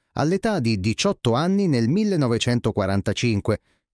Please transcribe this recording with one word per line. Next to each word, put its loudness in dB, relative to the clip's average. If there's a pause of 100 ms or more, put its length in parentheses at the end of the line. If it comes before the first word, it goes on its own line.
(140)
all'età -2
di -2
diciotto -2
anni 2
nel 2
millenovecentoquarantacinque, 0 (340)